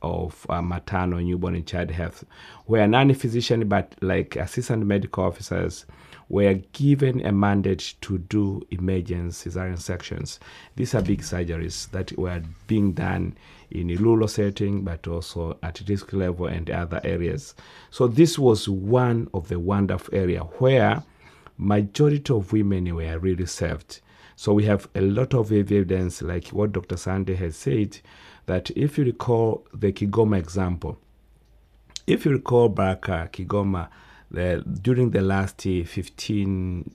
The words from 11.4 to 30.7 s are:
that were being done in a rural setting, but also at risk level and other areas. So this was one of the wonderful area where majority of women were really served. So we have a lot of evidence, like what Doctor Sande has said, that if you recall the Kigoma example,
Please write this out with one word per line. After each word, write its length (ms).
that 260
were 240
being 240
done 460
in 200
a 40
rural 320
setting, 560
but 240
also 560
at 240
risk 240
level 360
and 220
other 360
areas. 500
So 180
this 280
was 300
one 680
of 140
the 100
wonderful 560
area 280
where 600
majority 760
of 180
women 420
were 260
really 260
served. 560
So 160
we 140
have 300
a 60
lot 320
of 200
evidence, 680
like 280
what 240
Doctor 240
Sande 400
has 180
said, 440
that 240
if 260
you 80
recall 680
the 200
Kigoma 460
example, 600